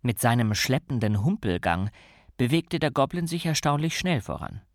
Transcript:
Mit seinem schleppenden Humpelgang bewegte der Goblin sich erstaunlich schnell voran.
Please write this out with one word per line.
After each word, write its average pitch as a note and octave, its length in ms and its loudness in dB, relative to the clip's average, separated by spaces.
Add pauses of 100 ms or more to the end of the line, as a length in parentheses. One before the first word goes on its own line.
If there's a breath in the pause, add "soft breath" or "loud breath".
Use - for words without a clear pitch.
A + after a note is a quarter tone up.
Mit A#2+ 160 -2
seinem A#2 360 2
schleppenden A2 680 0
Humpelgang F#2 640 0 (460 loud breath)
bewegte D#3 440 0
der D#3 100 2
Goblin E3 380 0
sich E3+ 180 -4
erstaunlich D3+ 500 0
schnell E3 240 0
voran. - 420 -8 (120)